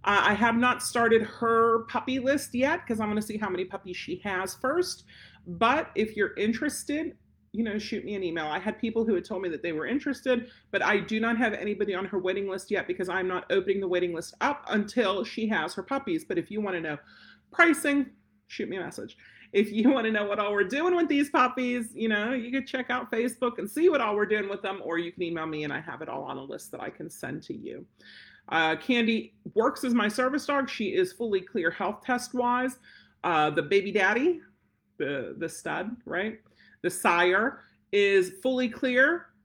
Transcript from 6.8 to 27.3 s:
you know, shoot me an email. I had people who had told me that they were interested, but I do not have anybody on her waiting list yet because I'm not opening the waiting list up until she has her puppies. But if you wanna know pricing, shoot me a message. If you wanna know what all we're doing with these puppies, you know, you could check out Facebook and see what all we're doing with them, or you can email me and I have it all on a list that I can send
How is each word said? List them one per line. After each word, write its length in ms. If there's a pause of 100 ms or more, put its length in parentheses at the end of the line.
you 120
know, 140
shoot 260
me 100
an 80
email. 220
I 140
had 200
people 280
who 80
had 100
told 160
me 80
that 140
they 100
were 140
interested, 640 (220)
but 100
I 160
do 220
not 180
have 160
anybody 400
on 100
her 140
waiting 320
list 200
yet 160
because 220
I'm 180
not 240
opening 300
the 80
waiting 240
list 300
up 260
until 560
she 240
has 240
her 100
puppies. 400
But 140
if 140
you 100
wanna 220
know 160 (520)
pricing, 600 (380)
shoot 200
me 80
a 40
message. 360 (380)
If 180
you 160
wanna 220
know 160
what 120
all 140
we're 120
doing 300
with 140
these 220
puppies, 640
you 140
know, 260
you 160
could 160
check 240
out 200
Facebook 480
and 120
see 180
what 140
all 140
we're 100
doing 240
with 100
them, 240
or 140
you 120
can 120
email 240
me 180
and 80
I 80
have 220
it 80
all 140
on 120
a 80
list 280
that 100
I 80
can 180
send 360